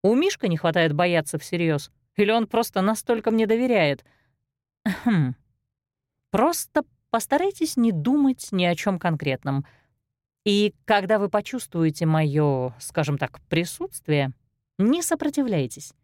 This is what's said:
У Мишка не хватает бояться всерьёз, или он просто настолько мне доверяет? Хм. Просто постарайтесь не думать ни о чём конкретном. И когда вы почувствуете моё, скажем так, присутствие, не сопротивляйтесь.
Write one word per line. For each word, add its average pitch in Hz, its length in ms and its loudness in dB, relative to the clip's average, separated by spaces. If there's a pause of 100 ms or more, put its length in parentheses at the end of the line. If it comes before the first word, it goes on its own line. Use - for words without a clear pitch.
У 208 120 4
Мишка 302 340 0
не 165 80 0
хватает 165 380 2
бояться 165 440 0
всерьёз, 160 540 -2 (240)
или 208 160 2
он 226 140 2
просто 233 340 0
настолько 220 500 0
мне 220 160 2
доверяет? 214 580 2 (800)
Хм. 180 500 0 (960)
Просто 294 540 0 (260)
постарайтесь 311 680 0
не 233 160 2
думать 262 580 0
ни 180 140 0
о 175 100 2
чём 190 240 -2
конкретном. 139 680 -2 (800)
И 208 300 2 (100)
когда 202 360 2
вы 202 80 -2
почувствуете 170 760 -2
моё, 147 760 0
скажем 147 360 -4
так, - 320 -6
присутствие, 156 840 -4 (460)
не 262 240 2
сопротивляйтесь. 254 1000 -4